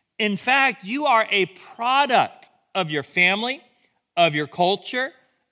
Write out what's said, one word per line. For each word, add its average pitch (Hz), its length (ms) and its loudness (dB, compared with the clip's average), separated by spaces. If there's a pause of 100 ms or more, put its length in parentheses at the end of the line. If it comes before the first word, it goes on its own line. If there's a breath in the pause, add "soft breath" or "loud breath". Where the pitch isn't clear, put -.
(180)
In 208 180 -2
fact, 269 480 0
you 277 220 -4
are 226 240 2
a 196 160 0 (280)
product 254 760 0 (240)
of 180 160 -2
your 147 120 -4
family, 202 600 0 (540)
of 165 180 4
your 151 120 -4
culture, 196 640 -4 (420)